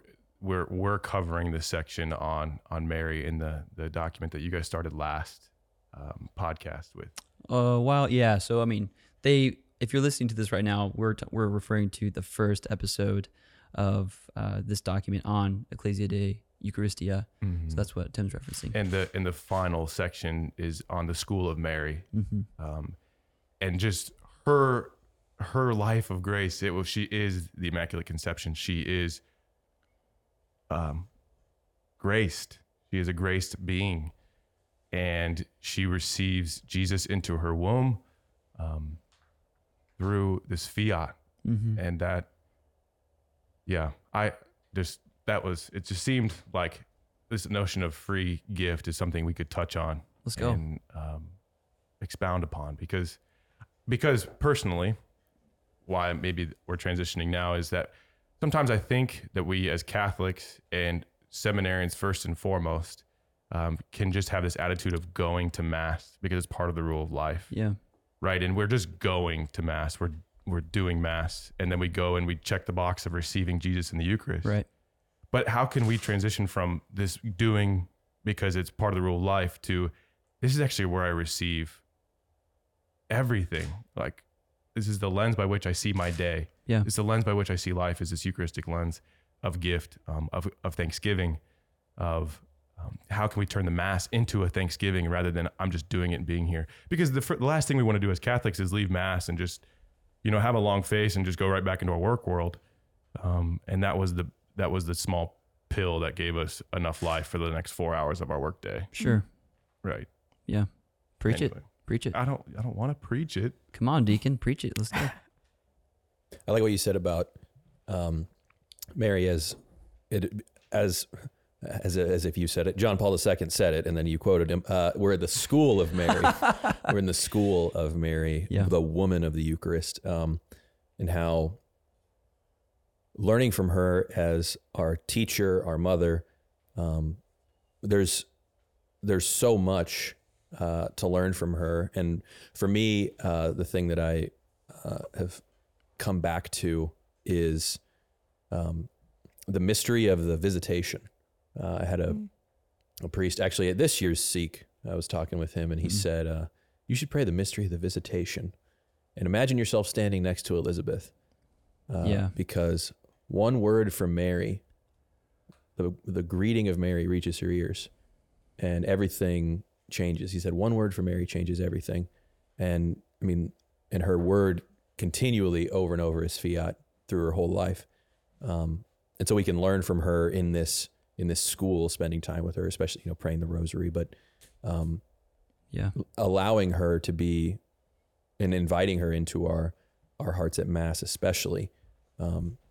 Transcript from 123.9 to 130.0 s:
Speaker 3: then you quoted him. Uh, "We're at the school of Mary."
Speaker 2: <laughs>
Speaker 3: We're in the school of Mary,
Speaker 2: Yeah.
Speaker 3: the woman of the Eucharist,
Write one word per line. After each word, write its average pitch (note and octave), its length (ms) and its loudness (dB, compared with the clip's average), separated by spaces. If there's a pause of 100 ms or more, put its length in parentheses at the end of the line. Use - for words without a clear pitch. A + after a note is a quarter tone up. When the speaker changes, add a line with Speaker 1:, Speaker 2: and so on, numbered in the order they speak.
Speaker 3:
then D#2+ 100 0
you D#2+ 120 0
quoted E2+ 320 4
him. F2 180 0
Uh, F2+ 260 2
"We're G2+ 200 4
at F2 60 2
the E2+ 80 -2
school C#3 520 4
of E2 140 2
Mary." F2 280 4 (360)
Speaker 2:
<laughs> - 340 -2
Speaker 3:
We're - 60 2
in F#2+ 80 2
the F2+ 80 2
school F#2+ 600 2
of D#2+ 220 0
Mary, D#2+ 540 0
Speaker 2:
Yeah. G2 140 2
Speaker 3:
the F2 160 4
woman E2+ 440 2
of D#2+ 100 0
the D#2+ 80 0
Eucharist, E2 640 -2